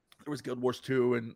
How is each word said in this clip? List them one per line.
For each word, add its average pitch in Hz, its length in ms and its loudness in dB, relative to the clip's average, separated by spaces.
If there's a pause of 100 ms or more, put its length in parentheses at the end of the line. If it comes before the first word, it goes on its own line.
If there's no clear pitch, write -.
(260)
there 151 60 -8
was 127 100 -6
Guild 123 200 -6
Wars 123 200 0
two 127 340 2
and, 113 200 -4